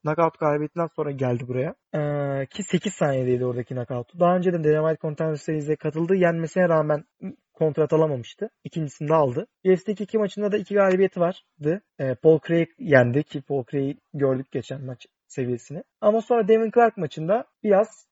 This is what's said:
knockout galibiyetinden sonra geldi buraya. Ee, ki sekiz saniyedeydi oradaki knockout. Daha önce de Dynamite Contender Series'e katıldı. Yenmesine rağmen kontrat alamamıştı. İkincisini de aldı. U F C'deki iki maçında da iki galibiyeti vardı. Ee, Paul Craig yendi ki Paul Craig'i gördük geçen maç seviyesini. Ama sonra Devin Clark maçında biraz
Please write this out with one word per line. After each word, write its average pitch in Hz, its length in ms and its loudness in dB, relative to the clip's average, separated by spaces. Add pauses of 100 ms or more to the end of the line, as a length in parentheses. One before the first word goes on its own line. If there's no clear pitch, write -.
knockout 160 360 0
galibiyetinden 151 560 -2
sonra 147 160 -4
geldi 127 360 -2
buraya. 127 280 -4 (200)
Ee, 143 500 -4
ki - 180 -12
sekiz - 300 -4
saniyedeydi 127 520 0
oradaki 123 280 -6
knockout. 123 460 -8
Daha 175 160 4
önce 185 180 0
de 170 100 -4
Dynamite 156 380 0
Contender 156 340 -4
Series'e 151 400 -4
katıldı. 165 400 -2
Yenmesine 170 540 2
rağmen 151 340 2 (500)
kontrat 156 400 0
alamamıştı. 156 560 -2 (140)
İkincisini 151 460 -8
de 156 40 2
aldı. 151 340 2 (180)
U 190 40 2
F 185 80 6
C'deki 208 260 -6
iki 220 140 -4
maçında 202 340 -2
da 214 60 0
iki 202 160 -6
galibiyeti 190 460 2
vardı. 170 640 -4 (180)
Ee, 135 160 -2
Paul 160 320 6
Craig 170 200 2 (120)
yendi 139 440 4
ki - 180 -10
Paul 139 300 -4
Craig'i 139 260 -4 (160)
gördük 135 380 -2
geçen 131 340 -10
maç 127 200 -14 (220)
seviyesini. 123 560 -8 (180)
Ama 214 200 2
sonra 226 260 0
Devin 220 240 2
Clark 233 260 4
maçında 175 480 -4 (180)
biraz 202 480 2